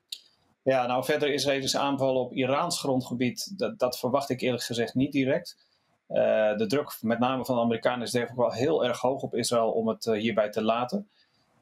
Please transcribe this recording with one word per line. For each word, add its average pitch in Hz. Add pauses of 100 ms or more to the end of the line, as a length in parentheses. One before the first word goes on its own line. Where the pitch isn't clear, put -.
(640)
Ja, 131
nou, 127
verder 147
Israëlische 135
aanvallen 135
op 123
Iraans 143
grondgebied, 127
dat, 113
dat 123
verwacht 135
ik 123
eerlijk 120
gezegd 117
niet 139
direct. 139 (480)
Eh, - (400)
de 110
druk, 143
met 113
name 123
van 131
de 120
Amerikanen, 120
is 110
denk 120
ik 120
wel 123
heel 135
erg 120
hoog 135
op -
Israël 117
om 113
het, 107
eh, 110
hierbij 107
te 110
laten. 123 (540)